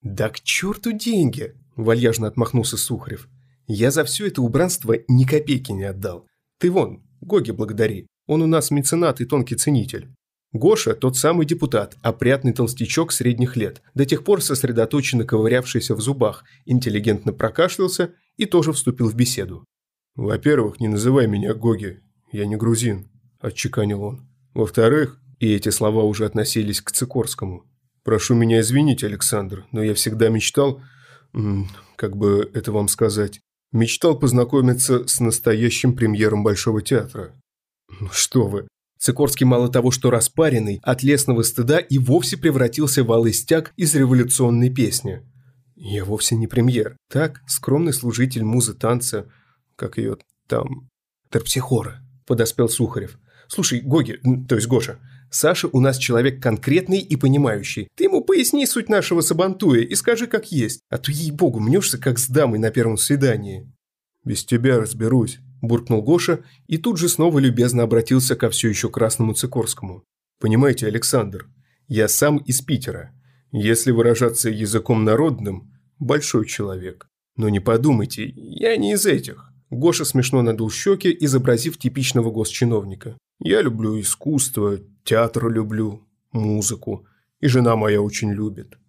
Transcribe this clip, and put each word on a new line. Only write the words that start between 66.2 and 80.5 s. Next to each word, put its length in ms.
и 100
тут 220
же 100
снова 300
любезно 460
обратился 520
ко 140
все 180
еще 220
красному 420
Цикорскому. 720
«Понимаете, 460
Александр, 640
я 200
сам 300
из 220
Питера. 520
Если 400
выражаться 580
языком 540
народным, 680
большой 480
человек. 600
Но 120
не 120
подумайте, 760
я 400
не 160
из 140
этих». 420
Гоша 340
смешно 380
надул 280